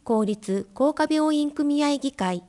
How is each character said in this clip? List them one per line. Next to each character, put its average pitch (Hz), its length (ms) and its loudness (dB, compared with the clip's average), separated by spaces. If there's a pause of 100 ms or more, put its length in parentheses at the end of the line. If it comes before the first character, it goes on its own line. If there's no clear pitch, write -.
公 214 200 2
立 196 480 -4
工 294 220 2
科 311 160 0
病 311 260 2
院 294 140 0
組 294 320 0
合 285 160 0
議 277 140 -4
会。 180 360 -4